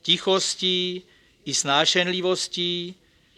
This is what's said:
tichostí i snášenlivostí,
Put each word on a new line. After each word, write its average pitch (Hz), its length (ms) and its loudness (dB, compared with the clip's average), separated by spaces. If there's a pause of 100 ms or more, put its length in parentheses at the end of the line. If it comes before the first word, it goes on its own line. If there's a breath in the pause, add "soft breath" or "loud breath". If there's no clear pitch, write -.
tichostí 180 1000 0 (420 soft breath)
i 143 80 -8
snášenlivostí, 175 1400 0 (420 soft breath)